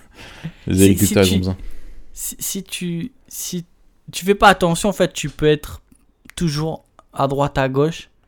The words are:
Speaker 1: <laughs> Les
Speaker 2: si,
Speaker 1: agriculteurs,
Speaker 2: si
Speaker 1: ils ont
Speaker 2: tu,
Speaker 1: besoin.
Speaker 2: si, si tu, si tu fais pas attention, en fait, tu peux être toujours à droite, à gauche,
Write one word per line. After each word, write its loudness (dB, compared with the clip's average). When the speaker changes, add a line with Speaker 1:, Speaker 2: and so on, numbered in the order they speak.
Speaker 1:
<laughs> -16
Les 0
Speaker 2:
si, 6
Speaker 1:
agriculteurs, 4
Speaker 2:
si 4
Speaker 1:
ils 2
ont 4
Speaker 2:
tu, 2
Speaker 1:
besoin. -2
Speaker 2:
si, -12
si -8
tu, -6
si -8
tu -10
fais 4
pas 6
attention, 2
en -2
fait, 0
tu -6
peux -2
être 0
toujours -4
à 0
droite, -2
à 2
gauche, -2